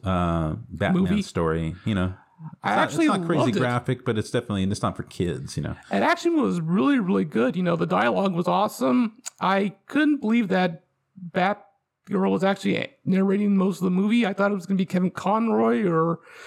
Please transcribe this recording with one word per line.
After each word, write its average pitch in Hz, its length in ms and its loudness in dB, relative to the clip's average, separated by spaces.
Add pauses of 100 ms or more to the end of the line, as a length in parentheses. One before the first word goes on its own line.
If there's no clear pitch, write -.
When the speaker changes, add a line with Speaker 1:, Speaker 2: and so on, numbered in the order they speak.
Speaker 1:
uh, 85 500 0 (160)
Batman 92 320 0
Speaker 2:
Movie? 196 200 0
Speaker 1:
story, 82 520 -2 (100)
you 110 100 -2
know. 92 200 -2 (480)
Speaker 2:
I - 80 -2
Speaker 1:
It's 214 60 2
not, - 20 2
Speaker 2:
actually 320 280 0
Speaker 1:
it's 277 120 2
not 170 80 -4
crazy 165 140 0
Speaker 2:
loved - 160 0
it. - 40 0
Speaker 1:
graphic, 123 460 -2
but 117 100 0
it's 107 140 -4
definitely, 104 340 -2
it's 98 180 -2
not 95 140 -2
for 90 60 -10
kids, - 560 -6
you 76 40 -6
know. 78 140 -6 (140)
Speaker 2:
It 202 120 0
actually 339 380 0
was 190 220 0
really, 240 360 2
really 190 280 0
good. 220 300 0
You 180 60 -2
know, 170 140 0
the 170 100 -2
dialogue 196 480 0
was 175 140 -2
awesome. 220 720 0 (220)
I 196 340 0 (120)
couldn't 294 360 2
believe 220 260 2
that 185 360 0 (480)
Batgirl - 960 -2
was 190 120 2
actually 196 460 0 (160)
narrating 196 540 2
most 185 200 2
of 180 60 -4
the 185 60 2
movie. 208 360 2
I 190 60 -2
thought 202 180 2
it 202 40 0
was 185 100 -6
gonna 190 140 0
be 190 80 2
Kevin 180 240 0
Conroy 226 760 2
or, 165 340 2 (260)